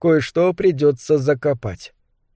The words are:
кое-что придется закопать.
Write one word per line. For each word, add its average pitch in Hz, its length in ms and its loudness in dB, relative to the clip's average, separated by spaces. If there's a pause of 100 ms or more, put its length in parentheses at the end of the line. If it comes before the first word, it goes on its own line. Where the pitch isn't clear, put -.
кое-что 165 540 0
придется 147 640 0
закопать. 131 720 -4 (440)